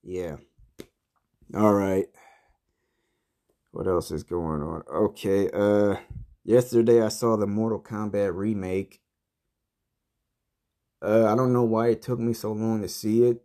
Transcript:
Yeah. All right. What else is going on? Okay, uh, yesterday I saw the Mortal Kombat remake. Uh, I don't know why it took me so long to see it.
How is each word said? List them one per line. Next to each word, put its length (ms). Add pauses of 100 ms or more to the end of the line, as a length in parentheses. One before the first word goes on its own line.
Yeah. 340 (1160)
All 180
right. 340 (1700)
What 160
else 220
is 120
going 400
on? 260
Okay, 640
uh, 440 (480)
yesterday 580
I 60
saw 280
the 100
Mortal 340
Kombat 540
remake. 640 (2000)
Uh, 300
I 60
don't 160
know 120
why 240
it 140
took 160
me 140
so 200
long 300
to 60
see 360
it. 200